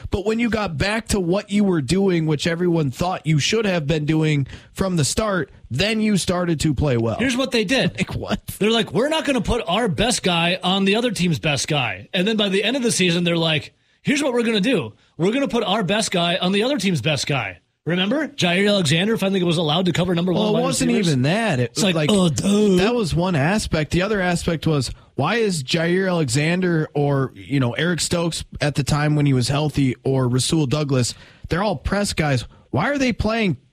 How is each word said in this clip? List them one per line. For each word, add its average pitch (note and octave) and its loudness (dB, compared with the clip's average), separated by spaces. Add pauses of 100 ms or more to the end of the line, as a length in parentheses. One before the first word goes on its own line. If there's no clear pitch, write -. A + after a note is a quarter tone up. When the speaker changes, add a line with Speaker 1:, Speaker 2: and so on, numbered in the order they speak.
(100)
Speaker 1:
But F#3+ -2
when A3 0
you A#3 0
got G3 -2
back G#3 -2
to G#3 0
what F#3 -2
you G3+ 2
were F3+ 2
doing, F3 2
which D#3 -2
everyone E3 0
thought F3 -4
you D#3 4
should G#3+ 0
have F3 0
been D3+ 0
doing D#3 2 (260)
from F#3+ -2
the D3+ 2
start, G3+ -2 (200)
then G3+ 0
you G#3+ 2
started F3 0
to D#3+ 2
play C#3 0
well. A2+ 0
Speaker 2:
Here's B3 0
what C4 -2
they A3+ 0
did. F#3+ 0
Speaker 1:
<laughs> - -14
Like, - -4
what? - -6 (120)
Speaker 2:
They're G#3 2
like, A3+ 0
"We're A#3 2
not D#4+ -2
gonna C4 0
put G#3+ -2
our G#3+ 0
best G3 0
guy E3+ 0
on F#3+ 2
the G3 4
other A#3+ 0
team's E3+ 0
best D3 -2
guy." A#2 -2
And F#3 0
then A3 0
by G#3 0
the G3 0
end A#3+ -2
of C4+ -2
the A#3 2
season, F3 2
they're E3+ 0
like, D#3+ -2 (280)
"Here's C#4 0
what C#4+ 0
we're A#3+ 0
gonna A3 0
do. F#3 -2 (240)
We're F#3 0
gonna C4+ 0
put A3+ -2
our G#3+ 0
best G3+ 0
guy F3 0
on F#3 0
the G3+ 2
other C4+ 0
team's F3 -2
best D3+ -2
guy." A2 -4 (280)
Remember? G3 0
Jaire F#3 0
Alexander G3 2
finally G3 0
was E3+ 0
allowed E3+ 0
to F3 2
cover E3+ 0
number F3 0
one E3+ 0
Speaker 1:
Well, G#3+ 0
it G#3 2
Speaker 2:
wide A#3 2
Speaker 1:
wasn't C4 0
Speaker 2:
receivers. A3+ 2
Speaker 1:
even C3+ 2
that. F3 0
It B2 -2
Speaker 2:
It's D#3 -4
like, F#3+ 2
Speaker 1:
like, D3+ 0
Speaker 2:
"Oh, F#3+ 4
duh." F#3+ 2
Speaker 1:
that A#3 2
was G3 -2
one F3 0
aspect. D#3 0
The E3+ 2
other G#3 0
aspect F3 -2
was, D3 0 (240)
why E3 0
is G3 -2
Jaire F3 0
Alexander E3 0
or, C#3+ 0
you G2 -4
know, A#2+ 2
Eric D#3+ -2
Stokes E3+ -2 (160)
at C#3+ -2
the C#3 -2
time D3+ 2
when D3 2
he C#3+ 4
was B2 2
healthy C#3 0 (100)
or C3 2
Rasul B2+ 0
Douglas, C3+ 0 (340)
they're E3+ 0
all G#3 0
press G3+ -2
guys. C#3+ 0 (260)
Why F#3+ 0
are C#4+ 0
they B3+ 2
playing G#3+ 0 (160)